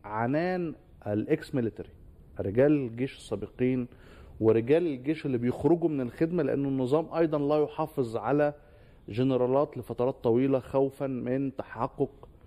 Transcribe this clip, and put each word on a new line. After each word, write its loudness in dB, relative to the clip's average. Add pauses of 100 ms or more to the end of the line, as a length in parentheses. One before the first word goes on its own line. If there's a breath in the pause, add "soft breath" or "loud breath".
عنان -2 (320)
الإكس -2
ميليتري، -4 (520)
رجال 4
الجيش -2
السابقين -2 (540 loud breath)
ورجال 4
الجيش -4
اللي 0
بيخرجوا 2
من -2
الخدمة، -2
لأنه 0
النظام 0
أيضًا 2
لا 2
يحافظ -4
على 0 (540 soft breath)
جنرالات 2
لفترات -2 (100)
طويلة 4
خوفًا -2
من -4
تحقق -6 (180 soft breath)